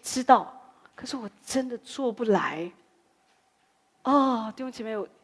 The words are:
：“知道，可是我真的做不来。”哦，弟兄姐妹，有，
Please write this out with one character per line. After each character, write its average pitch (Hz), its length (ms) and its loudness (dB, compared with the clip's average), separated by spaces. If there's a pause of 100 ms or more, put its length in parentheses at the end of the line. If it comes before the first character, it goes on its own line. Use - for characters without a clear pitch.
：“知 - 220 -4
道， - 500 4 (200)
可 - 120 -18
是 - 80 -10
我 233 140 -8 (160)
真 262 240 -2
的 240 100 -8
做 262 320 -4
不 233 140 -4
来。” 175 480 0 (1300)
哦， 262 520 2
弟 262 60 -10
兄 254 100 -10
姐 240 100 -10
妹， 220 100 -6
有， 208 140 -4 (180)